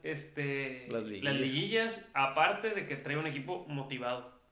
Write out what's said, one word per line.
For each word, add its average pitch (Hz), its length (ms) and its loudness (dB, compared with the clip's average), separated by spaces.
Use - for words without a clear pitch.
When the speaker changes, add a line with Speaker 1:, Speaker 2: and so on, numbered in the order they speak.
Speaker 1:
este, 139 880 -4
Speaker 2:
Las 117 120 0
Speaker 1:
las - 0 -
Speaker 2:
liguillas. 107 320 0
Speaker 1:
liguillas, 202 800 2
aparte 156 580 4
de 190 160 -2
que 143 80 -4
trae 143 220 -2
un 160 100 0
equipo 147 400 -4
motivado. 127 640 -4